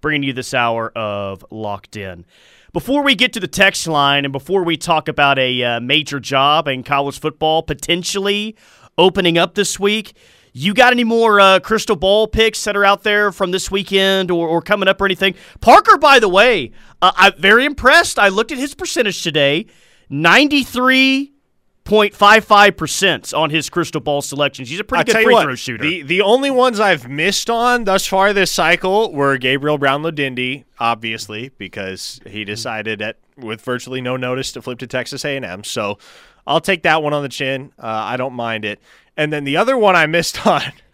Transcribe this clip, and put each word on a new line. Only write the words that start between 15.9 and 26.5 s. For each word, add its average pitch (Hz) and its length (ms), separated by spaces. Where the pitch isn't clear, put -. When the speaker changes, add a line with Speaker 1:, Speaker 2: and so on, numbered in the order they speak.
Speaker 1:
by 285 220
the 220 100
way, 185 440
uh, 180 140
I'm 196 240
very 220 260
impressed. 294 540
I 214 120
looked 214 200
at 285 80
his 277 160
percentage 226 480
today, 151 440
ninety-three 262 1200
point 208 320
five 208 280
five 202 320
percent - 560
on 151 180
his 156 200
crystal 160 300
ball 143 220
selections. 139 460
He's 165 120
a 214 40
pretty 254 180
Speaker 2:
I'll - 20
Speaker 1:
good 233 80
Speaker 2:
tell 220 80
you 226 80
Speaker 1:
free 247 60
Speaker 2:
what, 202 100
Speaker 1:
throw 135 100
shooter. 120 300
Speaker 2:
the, 160 180
the 170 200
only 254 280